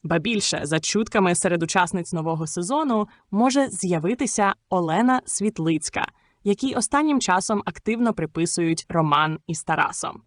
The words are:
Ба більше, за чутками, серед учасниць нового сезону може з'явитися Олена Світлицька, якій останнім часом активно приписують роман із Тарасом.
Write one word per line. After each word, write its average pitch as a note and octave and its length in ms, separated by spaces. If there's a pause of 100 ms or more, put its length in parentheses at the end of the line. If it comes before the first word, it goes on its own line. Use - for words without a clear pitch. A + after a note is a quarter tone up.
Ба E3 160
більше, G3 440
за D#3+ 180
чутками, G3+ 540
серед F3 280
учасниць F3 500
нового D#3+ 340
сезону A3 640 (220)
може B3+ 380
з'явитися F#3+ 880 (140)
Олена F#3 560
Світлицька, E3+ 840 (380)
якій G3+ 300
останнім C#4+ 460
часом G3 440
активно A3+ 480
приписують E3 760
роман D#3 580
із E3 180
Тарасом. - 640